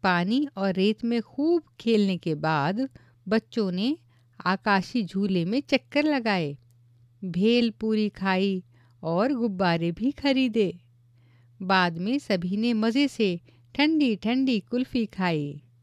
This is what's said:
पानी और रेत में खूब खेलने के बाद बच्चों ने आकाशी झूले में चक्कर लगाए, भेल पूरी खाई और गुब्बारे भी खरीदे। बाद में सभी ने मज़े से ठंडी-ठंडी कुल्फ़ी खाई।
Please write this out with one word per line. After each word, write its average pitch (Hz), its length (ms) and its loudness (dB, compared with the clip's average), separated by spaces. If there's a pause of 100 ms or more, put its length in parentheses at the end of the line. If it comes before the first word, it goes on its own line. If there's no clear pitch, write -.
पानी 196 440 2 (100)
और 196 160 0
रेत 202 300 0
में 233 180 0
खूब 320 420 0 (160)
खेलने 208 380 2
के 160 180 -2
बाद 160 540 -2 (380)
बच्चों 208 440 -2
ने 226 260 -2 (480)
आकाशी 196 580 0
झूले 190 420 0
में 226 160 -2
चक्कर 285 420 -2
लगाए, 214 540 -2 (680)
भेल 220 460 2
पूरी 214 400 -2
खाई 190 540 -2 (400)
और 180 300 0
गुब्बारे 185 580 0
भी 220 200 -2
खरीदे। 240 680 0 (800)
बाद 185 360 2
में 214 220 -2
सभी 185 380 -4
ने 233 160 0
मज़े 226 340 2
से 190 340 -2 (340)
ठंडी-ठंडी 262 840 2
कुल्फ़ी 240 460 -4
खाई। 151 560 -2 (220)